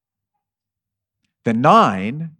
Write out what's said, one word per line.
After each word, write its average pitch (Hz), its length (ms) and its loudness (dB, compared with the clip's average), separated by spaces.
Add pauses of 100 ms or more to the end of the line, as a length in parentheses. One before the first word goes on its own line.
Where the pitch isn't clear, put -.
(1400)
The 120 100 -4
nine 143 880 0